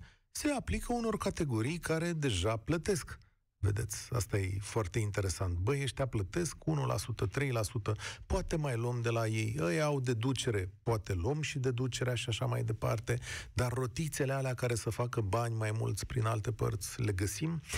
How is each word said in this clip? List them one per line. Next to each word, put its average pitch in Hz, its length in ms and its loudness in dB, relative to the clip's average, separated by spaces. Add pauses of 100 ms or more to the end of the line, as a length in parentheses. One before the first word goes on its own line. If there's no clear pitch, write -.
(300)
se - 280 0
aplică 220 340 0
unor 226 240 2
categorii 147 640 0
care 160 340 0
deja 113 440 2
plătesc. 165 600 0 (420)
Vedeți, - 540 0
asta 110 240 0
e 95 100 0 (120)
foarte 104 380 -2
interesant. 98 580 0
Băi, 131 260 2
ăștia 135 240 0
plătesc 120 600 -2
unu 147 200 2
la 123 100 0
sută, 110 300 -2
trei 135 240 0
la 117 120 2
sută, 107 300 -2 (340)
poate - 300 0
mai 143 200 0
luăm 120 260 0
de 117 80 2
la 117 160 2
ei, 110 340 0
ăia 165 240 2
au 147 160 2
deducere, 120 680 0 (140)
poate 110 320 0
luăm 123 280 0
și 143 160 -4
deducerea 123 560 0
și - 140 -2
așa 120 180 -2
mai 120 160 0
departe, 117 560 0 (340)
dar 123 200 0
rotițele 131 600 0
alea 131 220 0
care 120 200 0
să 113 160 0
facă 120 300 0
bani 117 340 2
mai 110 240 0
mulți 113 280 -2
prin 117 180 0
alte 110 280 0
părți 113 500 -2
le 107 100 2
găsim. 143 480 0 (180)